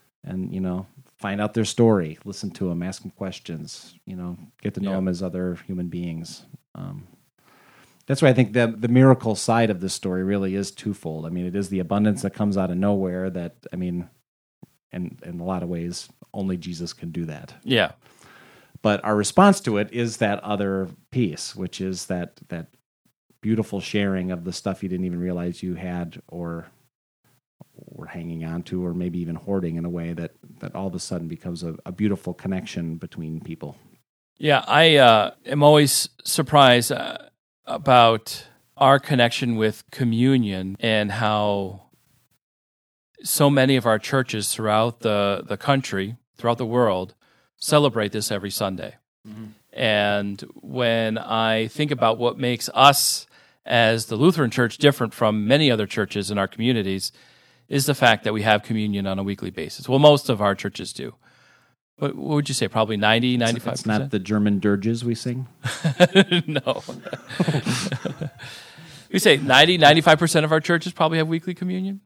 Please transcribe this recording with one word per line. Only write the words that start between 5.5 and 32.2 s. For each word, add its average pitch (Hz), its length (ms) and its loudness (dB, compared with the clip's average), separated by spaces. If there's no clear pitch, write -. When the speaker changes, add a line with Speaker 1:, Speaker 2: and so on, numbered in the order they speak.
Speaker 1:
human 90 200 -6
beings. 85 580 -10
Um, 90 320 -14
that's 139 160 -2
why 143 60 8
I 127 40 6
think 110 220 2
the, 117 220 2
the 113 120 -4
miracle 127 480 6
side 113 340 0
of 92 100 -4
this 92 140 -6
story 92 300 -4
really 98 320 -2
is 98 160 -6
twofold. 80 540 -8
I - 20 -8
mean, 90 180 -6
it 87 80 -8
is 98 140 -4
the 98 100 -4
abundance 101 440 0
that 98 120 -6
comes 101 220 -2
out 92 160 -2
of 87 40 -4
nowhere 95 540 -2
that, 87 240 -10
I 90 40 -10
mean, 87 320 -6
in, 90 320 -10
in 87 160 -14
a 85 60 -10
lot 92 180 -4
of 85 60 -8
ways, 87 400 -8
only 95 220 -4
Jesus 85 360 -10
can 85 200 -14
do 85 140 -6
that. - 360 -14
Speaker 2:
Yeah. 107 300 0
Speaker 1:
But 104 220 0
our 107 100 0
response 185 460 4
to 107 160 -2
it 104 160 -2
is 117 240 -4
that 101 260 -2
other 98 460 -2
piece, 104 420 -4
which 92 260 -10
is 95 260 -6
that, 87 420 -8
that 82 180 -12
beautiful 107 400 -4
sharing 95 520 -2
of 87 100 -10
the 90 100 -8
stuff 95 300 -8
you 98 60 -8
didn't 92 180 -6
even 87 140 -6
realize 87 420 -6
you 90 140 -6
had 87 500 -10
or 85 400 -12
were - 300 -20
hanging 82 380 -12
on 82 200 -8
to, 90 200 -6
or 87 80 -6
maybe 87 280 -6
even 85 160 -8
hoarding 87 400 -4
in 85 80 -6
a 87 40 -6
way 85 240 -8
that, 82 200 -10
that - 160 -14
all 95 140 -6
of 87 80 -10
a - 20 -8
sudden 82 300 -8
becomes 85 340 -10
a, 82 140 -10
a 90 60 -12
beautiful 95 420 -4